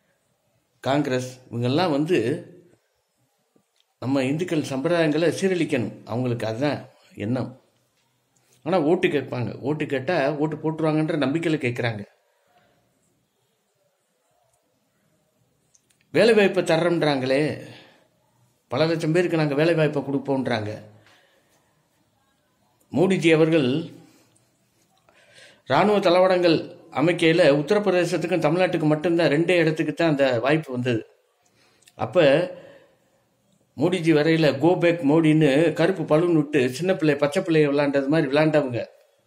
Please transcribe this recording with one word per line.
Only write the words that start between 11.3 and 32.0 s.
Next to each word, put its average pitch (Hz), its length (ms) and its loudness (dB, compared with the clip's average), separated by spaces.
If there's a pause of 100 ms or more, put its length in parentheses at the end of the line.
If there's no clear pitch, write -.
கேட்குறாங்க. 120 500 -6 (4000)
வேலை 214 220 4
வாய்ப்பை 190 300 2
தர்றோம்ன்றாங்களே, 151 1080 -2 (960)
பல 139 180 -2
லட்சம் 160 260 -2
பேருக்கு 165 260 0
நாங்க 147 180 -2
வேலை 165 180 2
வாய்ப்பை 147 300 0
கொடுப்போம்ன்றாங்க. 120 800 -4 (2000)
மோடிஜி 165 420 2
அவர்கள் 160 580 0 (1700)
ராணுவ 196 340 2
தளவாடங்கள் 180 800 2 (140)
அமைக்கையில 165 600 2
உத்தரப்பிரதேசத்துக்கும் 175 880 0
தமிழ்நாட்டுக்கு 165 440 0
மட்டும்தான், 156 460 0
ரெண்டே 170 280 2
இடத்துக்கு 156 360 0
தான் 165 160 0
அந்த 135 300 2
வாய்ப்பு 143 320 -2
வந்தது. 123 340 -2 (880)
அப்ப 175 260 0 (1600)